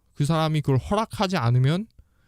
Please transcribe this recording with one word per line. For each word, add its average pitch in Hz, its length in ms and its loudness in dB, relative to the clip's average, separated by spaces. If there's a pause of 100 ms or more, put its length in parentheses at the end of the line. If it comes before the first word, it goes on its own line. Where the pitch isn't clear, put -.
(140)
그 147 100 -2
사람이 156 380 0
그걸 135 160 2
허락하지 202 580 -2
않으면 131 500 0 (420)